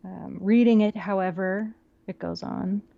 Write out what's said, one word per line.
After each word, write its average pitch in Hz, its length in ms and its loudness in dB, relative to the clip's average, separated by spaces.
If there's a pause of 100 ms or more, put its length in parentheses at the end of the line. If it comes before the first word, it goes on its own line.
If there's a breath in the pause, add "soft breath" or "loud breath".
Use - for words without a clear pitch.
Um, - 360 -12
reading 226 420 6
it, 208 140 0
however, 190 760 -4 (320)
it - 140 -12
goes 170 240 -8
on, 196 380 -4 (160)